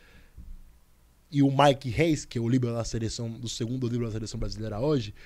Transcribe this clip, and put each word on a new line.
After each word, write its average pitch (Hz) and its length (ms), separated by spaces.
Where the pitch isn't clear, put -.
e 143 120
o 139 120
Mike 139 340
Reis, 143 360
que - 120
é 117 40
o 117 80
líbero 120 240
da 117 100
seleção, 113 480
do 113 160
segundo 123 400
líbero 120 200
da 110 40
seleção 110 280
brasileira 107 400
hoje, 127 340